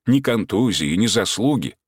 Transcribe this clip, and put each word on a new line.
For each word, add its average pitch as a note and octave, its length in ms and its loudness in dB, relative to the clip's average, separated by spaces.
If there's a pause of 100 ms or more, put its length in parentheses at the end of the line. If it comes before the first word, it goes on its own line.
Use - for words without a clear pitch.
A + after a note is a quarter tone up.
Ни C3 140 4
контузии, G2 760 0
ни G#2 120 2
заслуги. A2+ 680 -2 (120)